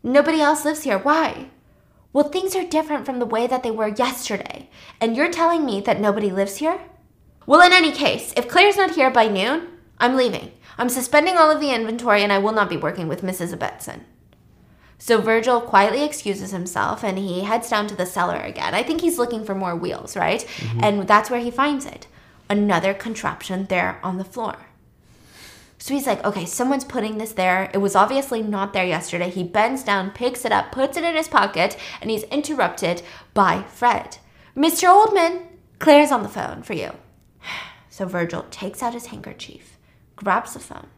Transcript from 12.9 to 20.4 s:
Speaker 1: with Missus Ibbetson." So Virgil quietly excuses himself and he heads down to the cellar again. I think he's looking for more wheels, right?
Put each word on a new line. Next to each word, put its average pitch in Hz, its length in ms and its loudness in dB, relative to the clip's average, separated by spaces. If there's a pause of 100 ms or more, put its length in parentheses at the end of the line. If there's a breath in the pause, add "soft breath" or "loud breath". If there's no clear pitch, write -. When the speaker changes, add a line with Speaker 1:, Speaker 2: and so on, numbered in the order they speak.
Speaker 1:
with - 140 -6
Missus 190 300 -6
Ibbetson." - 520 -10 (960 soft breath)
So 226 220 2
Virgil 226 400 2
quietly 220 420 4
excuses 196 480 -6
himself 180 540 -4
and 190 140 -4
he 185 240 -6
heads 226 260 -2
down 208 200 0
to 202 60 -10
the 180 120 -4
cellar 175 340 -2
again. - 340 -6
I 202 80 0
think 320 180 -2
he's 339 180 0
looking 240 260 -2
for 202 100 -6
more 180 220 -4
wheels, - 400 -8
right? 185 240 0